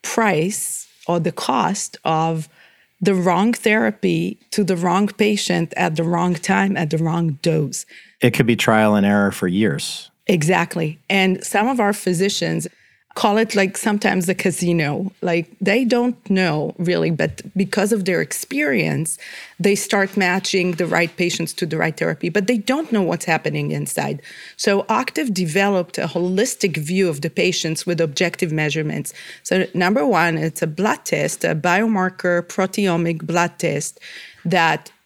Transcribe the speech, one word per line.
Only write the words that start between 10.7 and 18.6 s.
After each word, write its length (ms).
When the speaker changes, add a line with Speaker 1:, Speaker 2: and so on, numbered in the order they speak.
Speaker 1:
And 340
some 240
of 120
our 140
physicians 760
call 220
it, 180
like, 200
sometimes 520
the 80
casino. 760
Like, 280
they 240
don't 320
know 480
really, 320
but 320
because 340
of 140
their 160
experience, 960